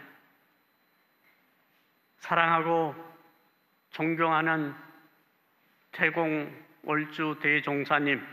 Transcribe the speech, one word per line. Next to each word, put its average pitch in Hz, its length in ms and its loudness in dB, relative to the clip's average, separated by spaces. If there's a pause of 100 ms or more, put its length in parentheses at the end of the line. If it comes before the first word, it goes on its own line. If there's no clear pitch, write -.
(2250)
사랑하고 165 760 2 (960)
존경하는 160 840 0 (1160)
태공 156 600 -2 (300)
월주 151 580 -2
대종사님, 143 800 0 (120)